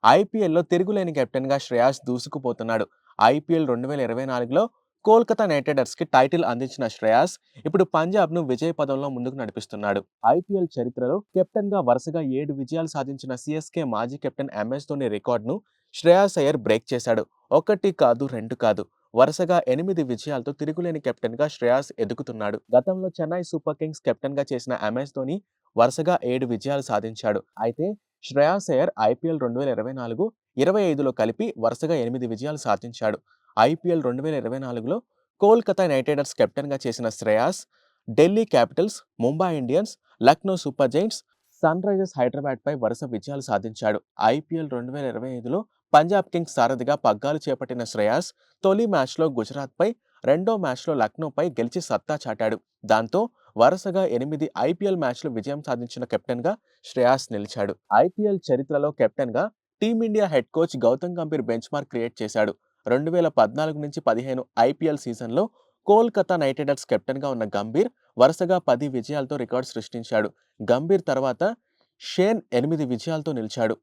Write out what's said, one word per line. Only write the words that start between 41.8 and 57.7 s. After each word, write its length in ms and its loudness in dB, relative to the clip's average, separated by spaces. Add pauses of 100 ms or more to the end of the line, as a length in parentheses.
రైజర్స్ 340 -2
హైదరాబాద్పై 580 -2
వరుస 300 -2
విజయాలు 400 -8
సాధించాడు. 540 -2 (280)
ఐపీఎల్ 440 0
రెండు 220 -8
వేల 140 -6
ఇరవై 240 -6
ఐదులో 280 -4 (340)
పంజాబ్ 380 4
కింగ్స్ 240 -6
సారథిగా 420 0
పగ్గాలు 440 0
చేపట్టిన 440 -6
శ్రేయాస్ 440 0 (360)
తొలి 220 4
మ్యాచ్లో 440 0
గుజరాత్పై, 580 -4 (360)
రెండో 320 2
మ్యాచ్లో 380 -4
లక్నోపై 540 -2
గెలిచి 320 -4
సత్తా 360 -4
చాటాడు. 400 -4 (280)
దాంతో 360 2 (360)
వరుసగా 500 4
ఎనిమిది 400 -2 (120)
ఐపీఎల్ 400 0
మ్యాచ్లు 320 -4
విజయం 320 -6
సాధించిన 420 -6
కెప్టెన్‌గా 480 -4 (320)
శ్రేయాస్ 460 2
నిలిచాడు. 420 -4 (220)